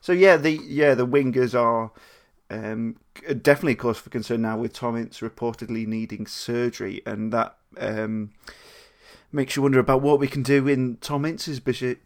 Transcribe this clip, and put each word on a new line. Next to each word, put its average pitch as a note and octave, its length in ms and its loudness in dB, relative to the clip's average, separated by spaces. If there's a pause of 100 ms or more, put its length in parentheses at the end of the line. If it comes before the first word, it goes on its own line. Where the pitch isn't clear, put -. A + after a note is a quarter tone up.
So F#3 120 -2
yeah, F3+ 240 8
the, D#3 160 2
yeah, C#3+ 420 4
the B2 120 2
wingers B2+ 520 2
are, A#2 320 2 (600)
um, A2 480 -6 (280)
c-, C#3+ 80 -2
definitely C#3 400 2
cause A#2 240 -2
for - 120 -20
concern A#2 320 -4
now A2 160 -2
with A#2+ 160 -6
Tom A#2 220 -4
Ince A#2 240 -8
reportedly A2+ 640 -6
needing A2 420 -8
surgery, A#2 800 -6
and G#2+ 260 -6
that, - 240 -2 (220)
um, G#2+ 520 -6 (1000)
makes C#3+ 240 -4
you C3+ 60 0
wonder C3+ 180 4
about C3+ 220 2
what C#3+ 180 4
we C#3 80 0
can C3+ 140 -4
do C3+ 260 4
in B2+ 300 0
Tom C#3+ 260 -4
Ince's D#3 360 -6
posi-, B2 460 -4